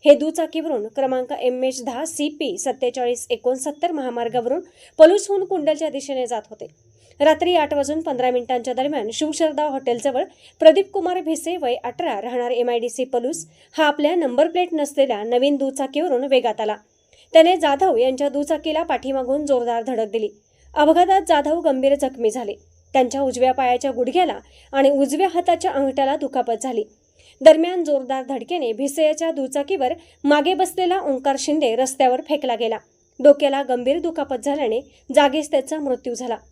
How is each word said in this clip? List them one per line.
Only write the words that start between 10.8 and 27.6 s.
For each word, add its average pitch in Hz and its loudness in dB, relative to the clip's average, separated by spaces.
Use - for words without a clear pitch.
कुमार 370 -4
भिसे, 320 -6
वय 269 -4
अठरा, 247 -6
राहणार 240 -6
एमआयडीसी 240 -2
पलूस, 254 -6
हा 311 2
आपल्या 294 0
नंबर 302 2
प्लेट 349 0
नसलेल्या 277 -2
नवीन 247 2
दुचाकीवरून 269 -2
वेगात 247 0
आला. 214 -2
त्याने 330 8
जाधव 302 2
यांच्या 262 0
दुचाकीला 302 -2
पाठीमागून 269 -2
जोरदार 240 0
धडक 226 -4
दिली. 214 -4
अपघातात 339 4
जाधव 302 2
गंभीर 277 2
जखमी 262 -2
झाले. 214 -8
त्यांच्या 262 2
उजव्या 254 2
पायाच्या 254 0
गुडघ्याला 254 0
आणि 269 6
उजव्या 285 2
हाताच्या 349 0
अंगठ्याला 269 0
दुखापत 254 -4
झाली. 240 -4
दरम्यान, 320 4